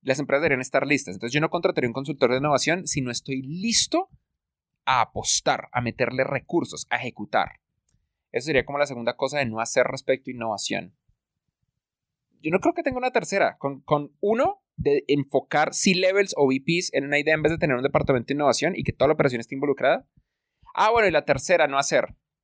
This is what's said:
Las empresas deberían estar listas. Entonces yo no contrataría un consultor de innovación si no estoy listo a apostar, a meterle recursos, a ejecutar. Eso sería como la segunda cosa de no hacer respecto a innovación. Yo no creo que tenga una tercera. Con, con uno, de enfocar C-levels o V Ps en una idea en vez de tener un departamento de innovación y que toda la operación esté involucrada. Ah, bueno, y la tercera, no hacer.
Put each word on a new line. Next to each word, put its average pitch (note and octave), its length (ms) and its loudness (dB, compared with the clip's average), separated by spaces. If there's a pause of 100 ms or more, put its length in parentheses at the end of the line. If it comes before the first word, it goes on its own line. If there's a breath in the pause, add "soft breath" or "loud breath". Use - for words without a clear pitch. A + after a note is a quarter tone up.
Las C3 160 -2
empresas C#3 240 0
deberían C#3+ 180 2
estar C3+ 260 -2
listas. C#3+ 280 -2
Entonces A#2 180 -8
yo D3 80 0
no D#3 80 0
contrataría E3+ 400 -2
un A2+ 60 -6
consultor C3+ 360 0
de B2+ 60 2
innovación D3+ 500 0
si - 140 -4
no B2 100 -4
estoy C3 300 -8
listo G#3 720 -2 (720)
a B2+ 160 2
apostar, - 720 -2
a B2 80 0
meterle B2 440 -2
recursos, C3+ 680 -4
a B2 60 0
ejecutar. A2 640 -4 (720)
Eso B2 140 -4
sería C#3 200 0
como C#3+ 120 -8
la C#3+ 80 2
segunda A#2+ 300 -6
cosa C#3 220 -4
de C3+ 80 0
no A2 140 -4
hacer B2 260 2
respecto C3 440 -4
a B2 40 -10
innovación. G#2 600 -6 (1500)
Yo D3+ 80 -4
no F#3+ 100 0
creo E4+ 140 0
que E4+ 80 -6
tenga B3+ 160 -4
una B3+ 140 -2
tercera. F3 440 0
Con, C#3 240 -6
con D3 400 -2
uno, A#3+ 380 0 (180)
de C#3+ 300 2
enfocar C#3+ 680 0
C-levels F#3+ 600 2
o C#3+ 100 4
V C3+ 140 2
Ps E3+ 340 0
en C#3 100 0
una C#3+ 140 0
idea D3+ 160 2
en D#3 80 0
vez D#3 100 4
de E3 60 -4
tener C#3+ 180 0
un B2+ 60 -4
departamento C#3 460 0
de C#3 60 -2
innovación D3 400 2
y - 80 -6
que B2 100 -2
toda - 160 2
la D#3 60 4
operación B2+ 240 0
esté A#2 160 -10
involucrada. C#3 540 0 (680)
Ah, G#3+ 160 4
bueno, A3+ 160 4
y F3 60 2
la D3+ 120 2
tercera, D#3 440 2
no C#3 100 0
hacer. - 380 0 (280)